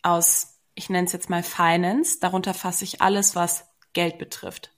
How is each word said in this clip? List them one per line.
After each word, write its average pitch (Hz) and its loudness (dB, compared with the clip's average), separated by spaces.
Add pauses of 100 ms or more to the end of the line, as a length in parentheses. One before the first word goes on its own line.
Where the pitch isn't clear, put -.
aus, - 2 (160)
ich - -10
nenn's 180 0
jetzt - -8
mal 175 0
Finance, 175 2
darunter 185 0
fasse 185 -4
ich - -8
alles, 196 4
was 175 -2 (280)
Geld 170 -2
betrifft, - -14